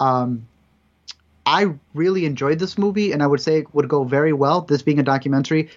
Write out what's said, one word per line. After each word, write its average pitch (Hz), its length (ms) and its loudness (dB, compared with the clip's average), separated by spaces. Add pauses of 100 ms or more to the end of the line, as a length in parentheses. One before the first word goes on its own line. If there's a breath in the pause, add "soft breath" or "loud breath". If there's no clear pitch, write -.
Um, 123 480 -2 (1000)
I 170 280 2 (200)
really 175 320 0
enjoyed 143 320 0
this 185 180 -6
movie, 202 360 0
and - 100 0
I 147 60 2
would 139 120 2
say 156 180 0
it 151 140 -8
would 143 160 0
go 143 140 0
very 143 300 0
well, 147 300 2
this 143 200 -2
being 147 160 0
a 139 60 2
documentary, 139 720 0